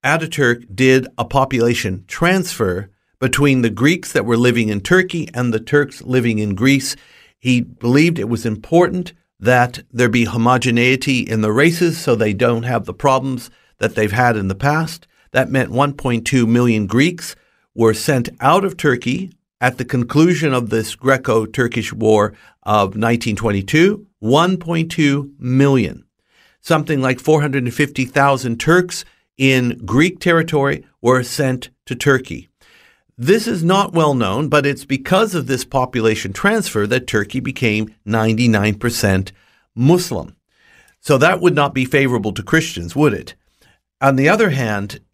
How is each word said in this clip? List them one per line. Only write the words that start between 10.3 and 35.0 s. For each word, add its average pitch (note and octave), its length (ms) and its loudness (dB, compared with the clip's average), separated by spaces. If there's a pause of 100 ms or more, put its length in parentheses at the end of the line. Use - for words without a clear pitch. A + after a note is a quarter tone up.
in A2 200 -4
the G#2+ 120 0
races E3+ 480 2
so A#2+ 160 0
they G#2+ 160 0
don't A#2 320 0
have A#2+ 200 -4
the F2 80 -10
problems C3 560 -2 (300)
that A2 160 -2
they've G#2+ 160 0
had A#2+ 260 0
in G2 120 -2
the G2 80 -2
past. D3+ 500 -2 (240)
That B2+ 220 -2
meant C3 180 0
one C#3 220 0
point A#2+ 340 -4
two A#2+ 220 2
million A2+ 400 2
Greeks D3 480 -2 (360)
were A2+ 220 2
sent B2 340 -2 (120)
out E3+ 240 2
of F#3+ 120 -6
Turkey C#3 540 -2 (300)
at B2+ 180 -2
the - 60 -8
conclusion D3 680 0
of A#2+ 180 -2
this A2+ 260 -4
Greco-Turkish A#2+ 960 -2
War G#2+ 420 2 (300)
of G2+ 320 0
nineteen A2+ 400 -2
twenty-two, C3 680 0 (140)
one D#3+ 380 2
point E3 340 -4
two C#3+ 480 0
million. C3 680 0 (540)
Something D3+ 400 0
like C3 200 0
four D#3 200 4
hundred C#3 220 -2
and A#2+ 100 -4
fifty C3+ 320 -2
thousand B2+ 540 0
Turks F3+ 460 0 (340)
in C3 480 2
Greek D#3 340 0
territory D3+ 640 0 (160)
were B2+ 220 2
sent B2+ 480 -4 (160)
to B2 100 -8
Turkey. - 540 -2 (640)
This G3+ 300 0
is F#3+ 180 -2
not F#3+ 300 0
well D#3 180 2
known, A#2+ 380 -2
but C#3+ 160 2
it's C#3 180 -4
because F#3 500 -2